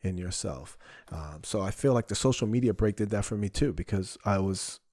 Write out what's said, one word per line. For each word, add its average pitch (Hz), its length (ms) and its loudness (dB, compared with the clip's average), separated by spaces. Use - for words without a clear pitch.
in 92 160 -2
yourself. 85 580 -6
Um, 76 320 -10
so 107 160 -2
I 95 100 0
feel 135 220 2
like 117 160 2
the 101 80 -2
social 123 320 2
media 117 260 2
break 104 220 2
did 104 140 0
that 104 140 0
for 110 120 -4
me 104 120 0
too, 139 240 2
because 92 520 -4
I 98 160 4
was 95 400 -2